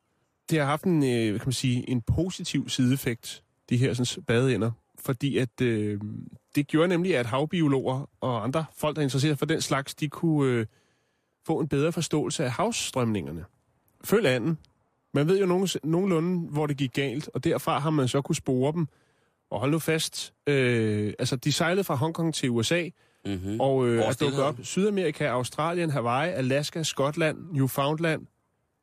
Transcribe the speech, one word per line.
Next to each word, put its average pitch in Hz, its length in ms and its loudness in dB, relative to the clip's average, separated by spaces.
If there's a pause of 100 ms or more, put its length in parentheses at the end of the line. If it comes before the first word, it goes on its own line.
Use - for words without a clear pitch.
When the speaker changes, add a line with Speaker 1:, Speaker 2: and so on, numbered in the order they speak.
(500)
Speaker 1:
det 156 100 2
har 143 60 2
haft 147 180 -2
en, 165 200 4
øh, 117 260 2
hvad 104 100 -2
kan - 80 -6
man 127 60 0
sige, 123 360 0
en 123 120 0
positiv 165 680 -2
sideeffekt, 127 760 -2 (260)
de 123 80 2
her 120 160 2
sådan, 123 300 -4
badeænder. 113 480 2 (280)
Fordi 139 380 -2
at, 131 240 -2
øh, 104 400 0 (540)
det 143 120 2
gjorde 160 200 4
nemlig, 175 300 2
at 123 80 0
havbiologer 135 840 0 (120)
og 120 220 -2
andre 147 220 -2 (120)
folk, 151 180 -2
der 156 60 -2
interesserer 139 340 2
for 156 100 -2
den 156 160 0
slags, 139 340 -2
de 151 140 -4
kunne, 147 420 2
øh, 113 140 2 (800)
få - 140 0
en 156 80 0
bedre 147 240 0
forståelse 160 540 -2
af 123 60 -2
havstrømningerne. 110 960 -2 (580)
Følg 208 240 2
anden. 127 300 2 (560)
Man 147 140 2
ved 196 120 4
jo 196 60 2
nogen-, 180 220 2 (160)
nogenlunde, 170 680 0
hvor 151 180 0
det 143 100 -2
gik 135 160 -2
galt, 139 400 -4
og 131 100 -4
derfra 160 360 0
har 151 100 0
man 143 180 2
så 139 140 0
kunne 156 140 0
spore 135 380 0
dem. 165 140 -2 (640)
Og 101 80 -4
hold 139 120 0
nu 165 80 0
fast, - 540 -4 (140)
øh, 113 720 2
altså, 127 160 -2
de 139 160 -2
sejlede 175 320 2
fra 165 120 -2
Hongkong 160 380 0
til 131 160 -2
U 117 140 2
S - 80 0
A, 170 180 0 (360)
Speaker 2:
Mhm. 98 340 -4
Speaker 1:
og, 131 280 2
øh, 120 40 2
Speaker 2:
Over 113 80 2
Speaker 1:
er - 20 4
dukket 110 120 2
Speaker 2:
Stillehavet. 139 340 0
Speaker 1:
op 151 160 -2
Sydamerika, 185 640 0
Australien, 156 600 -2
Hawaii, 135 420 0
Alaska, 135 520 -2
Skotland, 151 540 -2 (140)
Newfoundland, 147 760 0 (580)